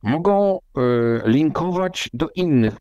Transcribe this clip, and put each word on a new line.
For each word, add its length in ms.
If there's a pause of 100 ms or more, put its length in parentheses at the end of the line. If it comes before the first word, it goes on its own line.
mogą, 560 (640)
e, 40
linkować 840
do 220
innych 460